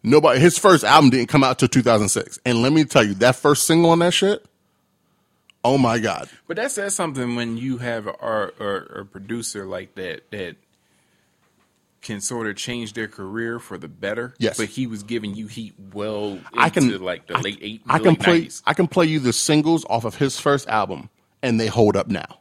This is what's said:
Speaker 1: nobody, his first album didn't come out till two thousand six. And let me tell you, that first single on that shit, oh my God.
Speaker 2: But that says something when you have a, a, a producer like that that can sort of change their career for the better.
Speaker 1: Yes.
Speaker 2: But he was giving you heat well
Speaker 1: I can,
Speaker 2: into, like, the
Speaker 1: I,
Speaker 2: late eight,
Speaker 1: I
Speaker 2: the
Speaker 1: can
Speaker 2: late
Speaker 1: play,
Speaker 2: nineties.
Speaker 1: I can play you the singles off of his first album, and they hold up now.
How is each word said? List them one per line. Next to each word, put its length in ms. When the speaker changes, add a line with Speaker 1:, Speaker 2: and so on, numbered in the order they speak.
Speaker 1:
nobody, 380
his 160
first 260
album 260
didn't 200
come 160
out 140
till 100
two 120
thousand 280
six. 360
And 160
let 120
me 100
tell 220
you, 100
that 220
first 280
single 260
on 80
that 140
shit, 320
oh 140
my 220
God. 300
Speaker 2:
But 100
that 140
says 240
something 400
when 200
you 220
have 300
a, 520
a, 420
a 40
producer 600
like 300
that 360
that 240
can 180
sort 280
of 80
change 380
their 140
career 520
for 180
the 100
better. 520
Speaker 1:
Yes. 180
Speaker 2:
But 120
he 180
was 160
giving 320
you 120
heat 280
well 460
Speaker 1:
I 160
can, 160
Speaker 2:
into, 120
like, 300
the 100
Speaker 1:
I, 40
Speaker 2:
late 200
eight, 260
Speaker 1:
I 120
Speaker 2:
the 40
Speaker 1:
can 100
Speaker 2:
late 60
Speaker 1:
play, 140
Speaker 2:
nineties. 320
Speaker 1:
I 80
can 140
play 180
you 140
the 140
singles 560
off 160
of 100
his 240
first 280
album, 420
and 160
they 80
hold 280
up 120
now. 340